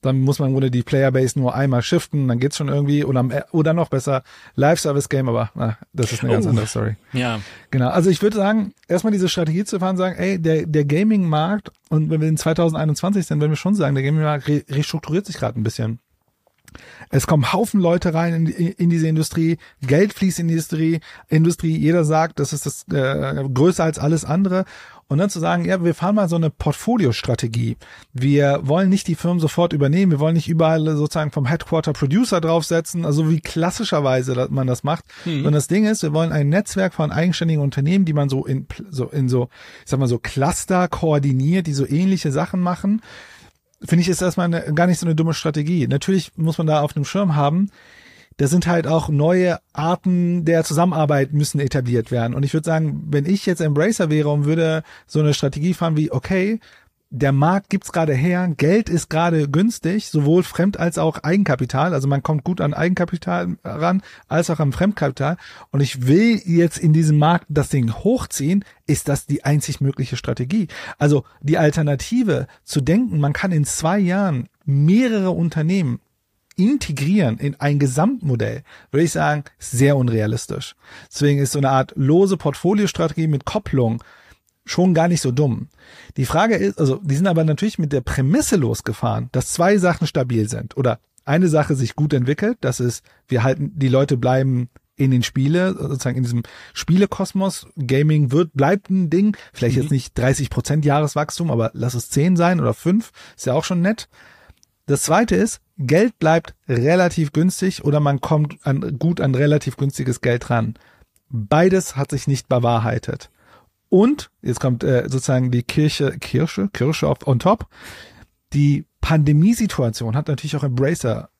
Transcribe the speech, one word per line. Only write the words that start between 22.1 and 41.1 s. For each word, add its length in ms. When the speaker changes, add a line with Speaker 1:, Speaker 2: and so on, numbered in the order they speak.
Speaker 1:
das 140
ist 140
das, 260
äh, 560
größer 340
als 160
alles 280
andere. 400
Und 120
dann 100
zu 100
sagen, 240
ja, 220
wir 100
fahren 200
mal 120
so 80
eine 140
Portfoliostrategie. 1300
Wir 520
wollen 260
nicht 180
die 80
Firmen 240
sofort 320
übernehmen, 400
wir 80
wollen 160
nicht 140
überall 340
sozusagen 340
vom 140
Headquarter 480
Producer 480
draufsetzen, 640
also 240
wie 100
klassischerweise 920
da-, 160
man 180
das 160
macht. 220
Speaker 2:
Mhm. 120
Speaker 1:
Sondern 180
das 140
Ding 180
ist, 180
wir 80
wollen 220
ein 160
Netzwerk 440
von 160
eigenständigen 540
Unternehmen, 400
die 100
man 140
so 180
in 200
pl-, 240
so 160
in 240
so, 180
ich 60
sag 80
mal 80
so 120
Cluster 720
koordiniert, 800